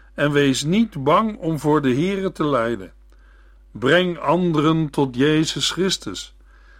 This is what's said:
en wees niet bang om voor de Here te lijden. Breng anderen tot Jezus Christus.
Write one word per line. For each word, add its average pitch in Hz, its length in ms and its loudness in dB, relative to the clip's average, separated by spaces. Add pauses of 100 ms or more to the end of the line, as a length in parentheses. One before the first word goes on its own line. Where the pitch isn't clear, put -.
(140)
en 147 180 0
wees 139 300 2
niet 170 420 0
bang 208 340 2
om 160 200 -4
voor 151 240 2
de 131 120 2
Here 190 380 -2
te 160 140 -4
lijden. 117 460 -4 (840)
Breng 160 440 0
anderen 160 720 2
tot 135 260 -2
Jezus 147 540 0
Christus. - 640 -6 (440)